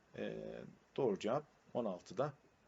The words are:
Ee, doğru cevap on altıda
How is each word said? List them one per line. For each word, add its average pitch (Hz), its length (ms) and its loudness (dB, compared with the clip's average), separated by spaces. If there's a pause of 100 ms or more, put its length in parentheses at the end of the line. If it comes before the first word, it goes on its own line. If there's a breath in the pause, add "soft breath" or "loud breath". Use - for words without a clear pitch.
(160)
Ee, 107 200 -4 (600)
doğru 113 220 4
cevap 131 260 2 (300)
on 123 100 2
altıda 104 480 -2 (360)